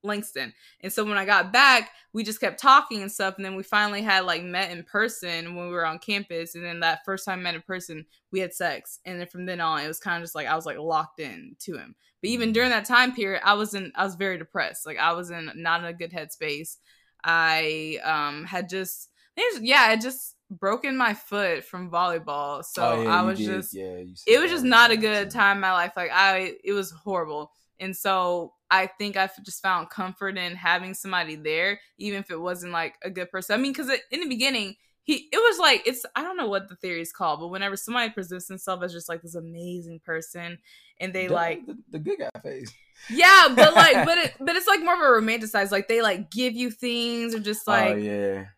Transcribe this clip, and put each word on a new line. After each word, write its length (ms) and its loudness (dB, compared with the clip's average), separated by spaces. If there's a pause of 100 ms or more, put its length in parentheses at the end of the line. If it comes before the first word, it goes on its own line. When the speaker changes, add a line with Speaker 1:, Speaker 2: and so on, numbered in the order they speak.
Speaker 1:
Langston. 520 -6 (260)
And 140 -8
so 100 -2
when 140 -2
I 80 -2
got 260 4
back, 380 6 (240)
we 100 -4
just 160 -8
kept 180 -2
talking 440 6
and 100 -8
stuff. 240 -2
And 80 -10
then 140 -8
we 60 -8
finally 380 0
had, 200 4
like, 240 -2
met 260 -4
in 140 -12
person 720 -4
when 120 -8
we 60 -8
were 120 -2
on 140 -4
campus. 560 -6
And 80 -14
then 160 -10
that 240 0
first 220 -6
time 180 -6
met 120 -4
in 60 -10
person, 440 -10 (260)
we 80 -2
had 140 -6
sex. 500 -6
And 160 -12
then 80 -10
from 180 -14
then 140 -8
on, 240 -2
it 60 -6
was 100 -8
kinda 220 -4
just, 140 -12
like, 120 -6
I 80 0
was, 100 -6
like, 120 -8
locked 420 -4
in 440 -14
to 120 -10
him. 220 -16 (240)
But 80 -4
even 180 0
Speaker 2:
Mm-hmm. 60 0
Speaker 1:
during 160 4
that 160 0
time 280 4
period, 300 -2
I 120 4
was 180 -4
in, 200 -8
I 120 0
was 100 -6
very 220 -4
depressed. 480 -6
Like, 140 -10
I 120 2
was 200 -6
in, 240 -10
not 260 -2
in 60 -8
a 60 -8
good 200 -10
headspace. 640 -8 (440)
I, 840 0
um, 400 -2
had 240 -6
just, 400 -8 (260)
there's, 260 -2
yeah, 280 6
I 80 4
just 400 -8 (120)
broken 460 -2
my 180 2
foot 520 -4
from 260 -12
volleyball. 720 -4
So 200 -4
Speaker 2:
Oh, 180 2
yeah, 80 -2
Speaker 1:
I 140 4
Speaker 2:
you 20 2
Speaker 1:
was 140 0
Speaker 2:
did. 60 -2
Speaker 1:
just, 280 -6
Speaker 2:
Yeah, 240 -10
you 180 -16
said 180 2
Speaker 1:
it 60 8
was 100 2
Speaker 2:
that 40 0
Speaker 1:
just 100 -2
Speaker 2:
was 60 2
Speaker 1:
not 220 8
a 40 4
Speaker 2:
bad, 60 -2
Speaker 1:
good 300 0
Speaker 2:
too. 60 -8
Speaker 1:
time 200 4
in 40 -2
my 120 2
life. 240 2
Like, 160 -4
I, 400 2 (100)
it 80 -2
was 200 -2
horrible. 600 -6 (300)
And 140 -8
so 580 0 (160)
I 180 4
think 280 -8
I've 280 -2
just 200 -14
found 260 0
comfort 480 -6
in 180 -6
having 380 0
somebody 420 -4
there, 440 -2 (180)
even 220 -6
if 100 -10
it 100 -8
wasn't, 340 -8
like, 300 -4
a 60 -8
good 220 -10
person. 260 -2
I 0 -
mean, 160 -2
'cause 160 -6
it, 120 -2 (100)
in 80 -6
the 80 -4
beginning, 480 -2 (280)
he, 280 -2
it 60 0
was 220 4
like, 280 4
it's, 180 -4 (100)
I 60 -4
don't 160 -8
know 120 -2
what 180 -4
the 80 -20
theory 260 -6
is 120 -10
called, 260 -2
but 80 -10
whenever 300 -6
somebody 340 -4
presents 360 -10
themselves 360 -6
as 100 -6
just, 160 -14
like, 120 -8
this 140 -18
amazing 680 -12
person, 580 -10 (400)
and 140 -6
they, 160 -2
Speaker 2:
The, 40 2
Speaker 1:
like 320 -2
Speaker 2:
the, 120 -14 (120)
the 100 -10
good 200 -4
guy 100 -6 (140)
phase. 280 -12 (360)
Speaker 1:
Yeah, 480 10
but, 180 10
like, 220 10
Speaker 2:
<laughs> 100 4
Speaker 1:
but 140 4
it, 220 0
but 160 0
it's, 100 0
like, 160 4
more 120 4
of 40 -2
a 40 2 (220)
romanticized, 460 -2
like, 160 0
they, 140 2
like, 280 0
give 240 -2
you 180 -2
things 640 -4
or 60 -4
just, 260 -6
Speaker 2:
Oh, 60 0
Speaker 1:
like, 240 4
Speaker 2:
yeah. 520 -2 (100)